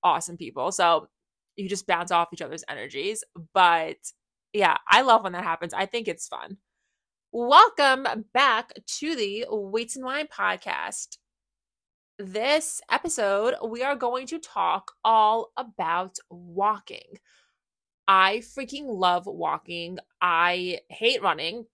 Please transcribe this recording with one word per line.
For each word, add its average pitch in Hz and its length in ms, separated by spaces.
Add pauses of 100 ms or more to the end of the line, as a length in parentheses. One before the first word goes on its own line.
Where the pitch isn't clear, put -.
awesome 170 320
people. 160 380
So 170 340 (480)
you 190 140
just 190 180
bounce 175 240
off 170 220
each 165 80
other's 156 260
energies. 143 560 (300)
But, 170 440 (540)
yeah, 196 240 (140)
I 214 140
love 226 200
when 185 100
that 180 120
happens. 170 280
I 196 120
think 226 240
it's - 180
fun. - 300 (760)
Welcome 269 1000
back 247 400 (260)
to 311 160
the 214 340
Weights 214 460
and 262 80
Wine 277 240
podcast. - 920 (1040)
This 233 580 (100)
episode, 220 640 (120)
we 233 140
are 277 140
going 254 320
to 320 100
talk 190 540 (120)
all 220 540
about 185 600 (120)
walking. 180 880 (920)
I 190 360
freaking 277 420
love 185 400
walking. 170 720 (240)
I 180 680
hate 233 360
running. 175 500